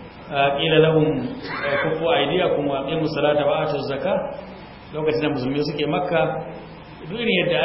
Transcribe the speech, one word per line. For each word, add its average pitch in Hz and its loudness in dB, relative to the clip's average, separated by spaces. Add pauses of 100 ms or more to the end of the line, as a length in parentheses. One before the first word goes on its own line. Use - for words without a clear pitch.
(320)
ah, 139 2
qila 160 4
lahum, 156 4
eh, - -4
kuffu 160 -2
aydiyakum 165 2
wa 139 -2
aqimus 160 -2
salata 147 2
wa 156 2
atuz 143 -2
zakah." 139 -2 (760)
Lokacin 151 0
da 147 0
musulmi 135 -2
suke 147 -2
Makka, 165 0 (640)
duk 202 -6
irin 190 2
yadda 156 2